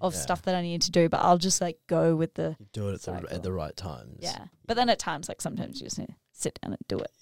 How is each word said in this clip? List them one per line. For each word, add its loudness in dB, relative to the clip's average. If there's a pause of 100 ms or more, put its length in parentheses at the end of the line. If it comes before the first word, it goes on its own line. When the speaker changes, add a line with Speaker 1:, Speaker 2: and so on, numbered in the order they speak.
Speaker 1:
of 0
Speaker 2:
Yeah. -2
Speaker 1:
stuff -2
that 0
I 0
need 0
to 2
do, 8
but 2
I'll 8
just, 2
like, -4
go 6
with 0
the -4
Speaker 2:
You -20
do -2
it -2
at -8
the -8
r-, -6
at -8
Speaker 1:
cycle. -6
Speaker 2:
the -4
right -4
times. -10
Speaker 1:
Yeah. -8 (200)
But 0
then 2
at 4
times, -6
like, -10
sometimes -8
you -12
just -8
need -8
to -16 (180)
sit -6
down -8
and -10
do -4
it, -6 (120)